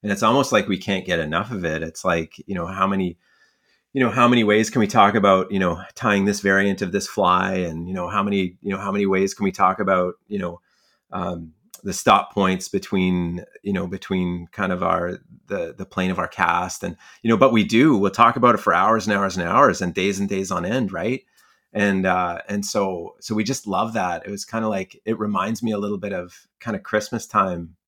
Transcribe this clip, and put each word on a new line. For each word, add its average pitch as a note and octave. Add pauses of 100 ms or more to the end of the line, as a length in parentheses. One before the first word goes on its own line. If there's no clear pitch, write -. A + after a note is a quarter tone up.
and G#2
it's G2+
almost C3
like G#2
we F#2+
can't F#2+
get F2
enough E2
of F#2+
it. D#2+
It's E2
like, E2+ (120)
you G2
know, E2+
how F#2+
many, F#2+ (720)
you C3+
know, A#2+
how A#2+
many A#2+
ways G#2+
can C3+
we G#2+
talk G#2
about, F#2+
you G2
know, F2 (120)
tying G2+
this G2+
variant G2
of F2+
this G2
fly? F#2+
And, E2+
you F#2
know, F2+
how G2+
many, G2
you G2+
know, G2
how G2
many G2+
ways F#2+
can G2+
we F#2+
talk F#2
about, F#2 (140)
you G#2
know, F2 (500)
um, F2 (300)
the G2
stop G2
points F#2
between, F2+ (200)
you G2
know, F#2
between F2+
kind F#2
of F2+
our, F2 (300)
the, F2
the F#2+
plane F#2
of F2+
our F2
cast F2+
and, F2 (280)
you A2+
know, A2+
but B2+
we A2
do, B2
we'll G2
talk A#2
about A#2+
it G2
for F#2+
hours G2
and G2+
hours F#2+
and F2
hours G2
and F2+
days F#2+
and G2
days F#2+
on F2
end. G2+
Right. G#2+ (480)
And, G2
uh, F2+
and G2+
so, F#2+
so -
we G#2+
just C3
love G#2
that. F2+
It G2
was G2+
kinda A2
like, G2
it A2
reminds G#2
me A2+
a G#2
little G#2
bit G2
of F2+ (120)
kinda G#2
Christmas G#2+
time F2+ (120)